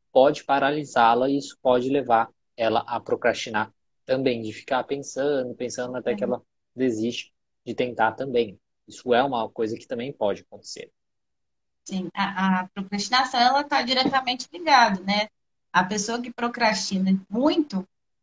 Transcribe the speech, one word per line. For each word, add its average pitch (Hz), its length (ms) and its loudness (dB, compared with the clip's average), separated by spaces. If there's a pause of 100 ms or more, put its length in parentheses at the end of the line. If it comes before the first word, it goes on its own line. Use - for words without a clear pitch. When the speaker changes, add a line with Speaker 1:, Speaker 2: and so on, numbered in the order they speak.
(120)
Speaker 1:
pode 147 320 6
paralisá-la 135 840 2
e 139 80 0
isso - 240 -8
pode 127 280 2
levar 123 400 2 (280)
ela 113 300 2
a 117 120 -4
procrastinar 110 720 -2 (340)
também, 131 360 0
de 107 100 -8
ficar 127 340 -4
pensando, 139 680 -4
pensando 123 420 -8
até 120 200 -2
que 104 80 -4
Speaker 2:
Sim. - 0 -
Speaker 1:
ela 123 180 -4 (340)
desiste 120 560 -2 (320)
de 117 120 -10
tentar 113 380 0
também. 120 460 -2 (280)
Isso - 260 -2
é 120 100 6
uma 120 240 -2
coisa 113 300 -4
que - 100 -18
também 123 240 -8
pode 101 300 -2
acontecer. - 500 -18 (920)
Speaker 2:
Sim, 185 280 -6
a, 190 480 0
a 190 80 -8
procrastinação, 208 720 -2
ela 262 240 4
tá 285 180 0
diretamente 254 680 0
ligada, 254 500 4
né? 208 260 0 (460)
A 180 100 4
pessoa 214 380 -4
que 247 120 -10
procrastina 202 840 0 (100)
muito, 254 580 0 (360)